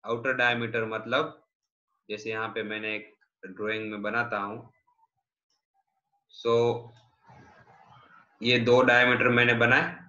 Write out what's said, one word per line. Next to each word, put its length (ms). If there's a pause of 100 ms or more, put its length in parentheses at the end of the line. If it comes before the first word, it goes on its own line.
Outer 360
diameter 540
मतलब 340 (800)
जैसे 200
यहाँ 260
पे 140
मैंने 260
एक 100 (520)
ड्राइंग 340
में 100
बनाता 380
हूँ, 180 (1800)
so 220 (1900)
ये 160 (120)
दो 200
diameter 480
मैंने 160 (100)
बनाए। 220 (240)